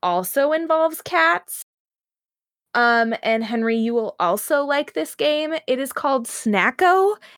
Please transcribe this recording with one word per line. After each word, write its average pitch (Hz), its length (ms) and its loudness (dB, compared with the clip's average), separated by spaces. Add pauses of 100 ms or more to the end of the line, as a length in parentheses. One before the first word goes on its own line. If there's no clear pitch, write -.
also 185 480 0
involves 320 520 0
cats. 339 600 0 (1120)
Um, 233 480 2
and 226 220 0
Henry, 226 320 -2
you 226 180 0
will 220 240 -2
also 214 460 0
like 285 300 -2
this 311 200 -6
game. 302 400 0 (140)
It 254 100 0
is 269 140 -6
called 269 340 -2
Snacko, 359 880 2 (240)